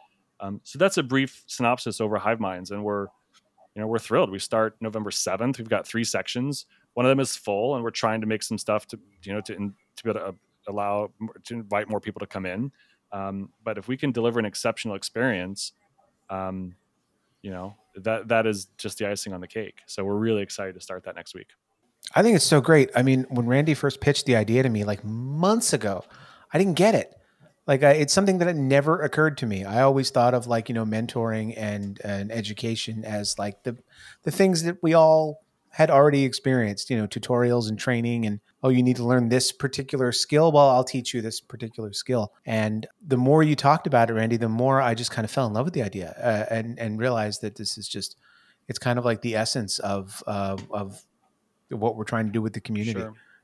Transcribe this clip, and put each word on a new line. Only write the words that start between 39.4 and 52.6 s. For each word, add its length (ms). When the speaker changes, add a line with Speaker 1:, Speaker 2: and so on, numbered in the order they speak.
Speaker 2:
particular 640
skill. 400
Well, 160
I'll 160
teach 300
you 80
this 180
particular 540
skill." 400
And 420
the 120
more 260
you 140
talked 300
about 240
it, 20
Randy, 240
the 120
more 340
I 120
just 160
kind 140
of 60
fell 160
in 80
love 100
with 100
the 80
idea, 400
uh, 320
and, 240
and 200
realized 420
that 160
this 220
is 100
just, 280
it's 100
kind 200
of 80
like 160
the 140
essence 420
of, 480
uh, 320
of 320
what 200
we're 80
trying 220
to 60
do 100
with 100
the 80